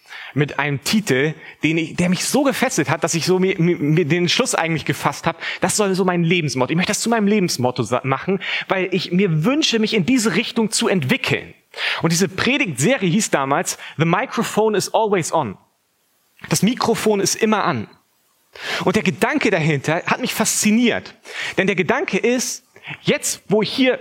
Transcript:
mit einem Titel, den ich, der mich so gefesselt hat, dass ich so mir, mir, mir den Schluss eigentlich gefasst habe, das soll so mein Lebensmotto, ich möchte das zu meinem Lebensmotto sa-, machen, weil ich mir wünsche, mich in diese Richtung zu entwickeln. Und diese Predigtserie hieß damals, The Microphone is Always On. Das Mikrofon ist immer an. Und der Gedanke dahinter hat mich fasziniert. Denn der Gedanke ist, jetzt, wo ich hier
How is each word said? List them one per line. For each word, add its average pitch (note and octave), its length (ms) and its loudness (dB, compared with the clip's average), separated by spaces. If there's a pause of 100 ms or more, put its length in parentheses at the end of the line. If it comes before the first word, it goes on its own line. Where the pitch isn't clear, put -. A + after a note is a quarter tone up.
(340)
mit C#3+ 240 -2
einem C#3+ 240 -2
Titel, D3+ 520 0 (280)
den E3 160 2
ich, D#3+ 180 -6
der F3 120 2
mich F3+ 160 0
so C4+ 180 2
gefesselt B3 480 0
hat, E3 140 -2
dass E3+ 100 0
ich D#3+ 120 -2
so F#3 120 4
mir, F#3 220 2
mir, E3+ 160 2
mir D#3 280 2
den E3+ 240 0
Schluss - 260 2
eigentlich E3 300 -4
gefasst - 420 -4
habe, D#3+ 120 -2 (220)
das E3 160 0
soll G3 180 2
so F#3+ 100 2
mein F3 200 2
Lebensmotto, C#3+ 460 0
ich D#3+ 60 0
möchte F3+ 140 0
das G3 100 -2
zu A#3 100 0
meinem A3 160 2
Lebensmotto E3 560 2
sa-, A2+ 220 0
machen, C#3 360 -2 (280)
weil F#3 240 0
ich F#3+ 200 -2
mir F3 320 2
wünsche, C4+ 340 2
mich G#3+ 160 0
in F3+ 120 2
diese A3 280 2
Richtung A3+ 360 0
zu A3+ 180 0
entwickeln. C3 680 -2 (480)
Und E3 100 2
diese F3+ 160 2
Predigtserie G3 800 0
hieß G3+ 220 2
damals, C#3+ 480 0 (180)
The D3 80 0
Microphone G#3+ 680 0
is - 180 -2
Always G3+ 400 0
On. B2+ 240 -2 (920)
Das - 140 0
Mikrofon A3 580 0
ist F#3 160 0
immer G#3+ 280 2
an. A#2+ 240 -2 (960)
Und F3+ 120 2
der G#3+ 60 0
Gedanke A#3 480 0
dahinter D3+ 560 0
hat - 140 0
mich - 140 -4
fasziniert. G#3+ 800 0 (420)
Denn F#3+ 100 2
der G3 100 0
Gedanke F#3+ 420 0
ist, - 460 -2 (380)
jetzt, - 460 -2
wo G#3 140 4
ich - 100 -4
hier C4 280 2